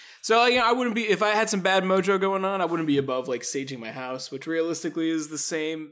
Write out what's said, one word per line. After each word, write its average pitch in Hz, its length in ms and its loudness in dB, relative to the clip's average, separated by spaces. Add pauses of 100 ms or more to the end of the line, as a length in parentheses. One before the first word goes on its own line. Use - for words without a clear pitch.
(220)
So, 233 240 4
you 247 120 4
know, 240 80 4
I 233 60 4
wouldn't 247 240 0
be, 233 140 0
if 196 120 2
I 214 100 4
had 214 180 2
some 202 100 0
bad 190 240 2
mojo 190 340 2
going 190 280 0
on, 196 160 -2
I 175 40 2
wouldn't 165 220 -2
be 143 100 2
above, 131 300 0
like, 123 140 -2
saging 135 380 -6
my 113 120 -10
house, 131 400 -10
which 135 160 -10
realistically 165 640 -2
is 160 180 -2
the 156 100 -10
same 156 540 -4